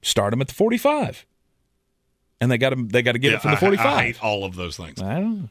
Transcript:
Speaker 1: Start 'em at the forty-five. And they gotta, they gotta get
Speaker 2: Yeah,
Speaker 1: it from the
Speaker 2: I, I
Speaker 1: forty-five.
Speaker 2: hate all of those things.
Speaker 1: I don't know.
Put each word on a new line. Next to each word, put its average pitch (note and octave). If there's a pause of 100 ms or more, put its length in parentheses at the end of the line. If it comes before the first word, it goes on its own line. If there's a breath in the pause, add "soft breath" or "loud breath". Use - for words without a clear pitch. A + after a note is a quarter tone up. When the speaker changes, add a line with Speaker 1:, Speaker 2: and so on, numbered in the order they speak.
Speaker 1:
Start G#2
'em A#2+
at C3+
the -
forty-five. A#3+ (1120)
And B2
they A#2+
gotta, C3
they A#2+
gotta A#2+
get C3
Speaker 2:
Yeah, A2
Speaker 1:
it G#2
from G#2+
the G#2
Speaker 2:
I, -
I -
Speaker 1:
forty-five. G3
Speaker 2:
hate A#2
all G#2
of F#2
those F2+
things. E2+
Speaker 1:
I G2
don't G#3+
know. A#2